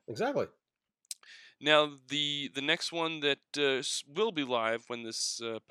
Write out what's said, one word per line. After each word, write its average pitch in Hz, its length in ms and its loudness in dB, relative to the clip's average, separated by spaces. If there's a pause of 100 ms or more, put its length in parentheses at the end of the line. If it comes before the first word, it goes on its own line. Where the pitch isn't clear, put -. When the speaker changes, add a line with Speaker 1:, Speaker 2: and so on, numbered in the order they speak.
Speaker 1:
exactly. 147 400 -2 (1120)
Speaker 2:
Now, 151 360 6 (120)
the, 143 440 -2
the 135 80 -4
next 156 300 0
one 160 300 -2
that, 143 180 2 (180)
uh, 135 220 2
s-, - 280 -4
will 196 240 0
be 151 120 -2
live 117 440 0
when 120 160 -6
this, - 380 -4
uh, 113 180 -6 (120)